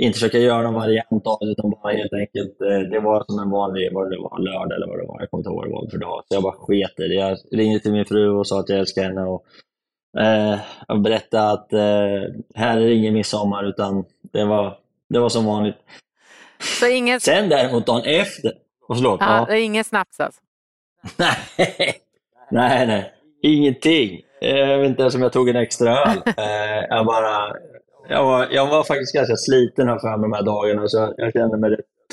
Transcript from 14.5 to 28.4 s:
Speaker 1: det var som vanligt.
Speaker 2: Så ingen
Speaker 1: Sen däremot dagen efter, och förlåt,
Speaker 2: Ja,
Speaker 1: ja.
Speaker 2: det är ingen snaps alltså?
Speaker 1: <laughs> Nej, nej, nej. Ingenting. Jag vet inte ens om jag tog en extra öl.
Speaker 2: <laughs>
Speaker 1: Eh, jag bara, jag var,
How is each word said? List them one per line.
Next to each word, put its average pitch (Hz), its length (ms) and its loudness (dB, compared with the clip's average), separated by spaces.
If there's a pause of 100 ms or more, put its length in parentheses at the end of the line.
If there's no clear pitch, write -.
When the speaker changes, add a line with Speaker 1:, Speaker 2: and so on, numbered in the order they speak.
Speaker 1:
det 117 100 0
var 120 100 2
som 113 160 0
vanligt. 104 320 -2 (1040)
Speaker 2:
Så 240 60 2
ingen 247 340 0
Speaker 1:
Sen 180 280 2
däremot 127 380 2
dagen 120 180 0
efter, 156 480 -2 (360)
och 120 80 -4
förlåt, 123 240 2
Speaker 2:
Ja, 208 180 2
Speaker 1:
ja. 233 80 0
Speaker 2:
det 214 120 0
är 226 40 2
ingen 214 220 -2
snaps - 360 -4
alltså? - 200 -6 (580)
Speaker 1:
<laughs> - 180 -18
Nej, 175 800 -2 (560)
nej, 127 360 4
nej. 101 260 -2 (300)
Ingenting. 147 800 4 (200)
Jag 139 380 2
vet 139 100 4
inte 127 140 0
ens 127 120 4
om 127 80 0
jag 123 100 2
tog 127 160 4
en 123 80 2
extra 120 420 2
öl. 196 240 2
Speaker 2:
<laughs> 226 140 0
Speaker 1:
Eh, 107 520 -4
jag 113 180 0
bara, 107 500 -2 (520)
jag 143 160 2
var, 127 260 2